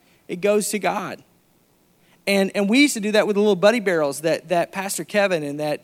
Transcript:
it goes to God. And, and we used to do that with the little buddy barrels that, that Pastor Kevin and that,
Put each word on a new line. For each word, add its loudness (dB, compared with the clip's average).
it -10
goes 2
to -4
God. -6
And, 0
and 0
we 4
used 4
to -6
do -4
that 2
with 0
the 2
little 4
buddy 4
barrels 0
that, -2
that 0
Pastor -8
Kevin 0
and -6
that, -4